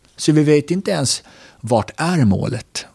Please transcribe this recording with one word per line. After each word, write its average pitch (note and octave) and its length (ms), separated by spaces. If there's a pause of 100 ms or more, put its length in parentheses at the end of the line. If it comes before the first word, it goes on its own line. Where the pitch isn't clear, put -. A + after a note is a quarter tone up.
(160)
Så - 160
vi D3+ 120
vet D3 280
inte G3 200
ens D3 320 (360)
vart A2 380
är D#3+ 280
målet. - 680